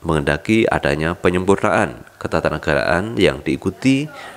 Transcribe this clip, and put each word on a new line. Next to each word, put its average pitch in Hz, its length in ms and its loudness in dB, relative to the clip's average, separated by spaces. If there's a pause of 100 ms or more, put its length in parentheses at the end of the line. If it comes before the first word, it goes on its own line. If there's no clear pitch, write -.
menghendaki 78 640 2
adanya 78 480 0
penyempurnaan 92 880 0 (160)
ketatanegaraan 78 960 0
yang 78 240 2
diikuti 131 720 0 (260)